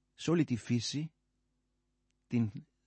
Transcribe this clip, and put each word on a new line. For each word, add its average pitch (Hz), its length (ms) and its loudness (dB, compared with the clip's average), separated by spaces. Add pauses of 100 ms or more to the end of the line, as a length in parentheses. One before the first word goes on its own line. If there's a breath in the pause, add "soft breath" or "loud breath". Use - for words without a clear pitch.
(160)
σε - 160 -2
όλη 175 120 6
τη 123 120 -2
φύση 123 560 -2 (1160)
την 117 240 0 (360)